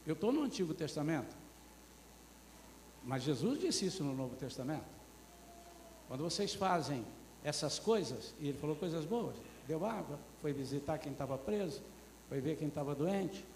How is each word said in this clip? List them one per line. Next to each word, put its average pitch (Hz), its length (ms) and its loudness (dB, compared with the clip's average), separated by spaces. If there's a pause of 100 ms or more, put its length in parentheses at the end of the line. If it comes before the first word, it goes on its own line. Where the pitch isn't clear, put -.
Eu 156 100 2
estou 208 180 4
no 302 100 6
Antigo 180 320 2
Testamento, 151 600 2 (1700)
mas 131 140 0
Jesus 147 360 4
disse 330 280 4
isso 160 180 0
no 139 100 2
Novo 131 220 -2
Testamento. 131 480 -2 (1200)
Quando 131 180 -2
vocês 180 300 0
fazem 143 520 4 (360)
essas 147 360 2
coisas, 160 600 2
e 147 100 0
ele 135 100 0
falou 151 180 2
coisas 160 300 0
boas, 190 280 0 (320)
deu 160 200 2
água, 170 320 -2 (240)
foi 147 100 2
visitar 139 460 0
quem 143 140 -4
estava 135 260 0
preso, 196 420 0 (480)
foi 135 140 0
ver 151 160 2
quem 156 100 2
estava 143 260 0
doente. 175 480 2 (140)